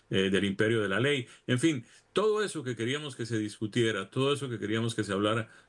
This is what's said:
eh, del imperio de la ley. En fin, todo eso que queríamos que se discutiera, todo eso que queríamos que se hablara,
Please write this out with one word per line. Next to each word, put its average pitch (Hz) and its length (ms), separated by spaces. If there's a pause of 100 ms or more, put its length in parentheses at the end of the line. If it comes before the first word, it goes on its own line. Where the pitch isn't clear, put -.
eh, 95 220
del 95 160
imperio 110 340
de 101 80
la 98 120
ley. 135 260 (200)
En 127 120
fin, 143 260 (280)
todo 214 300
eso 165 220
que 123 120
queríamos 131 380
que 117 120
se 117 120
discutiera, 107 680
todo 135 240
eso 135 160
que 117 100
queríamos 113 360
que 110 100
se 101 80
hablara, 107 380 (180)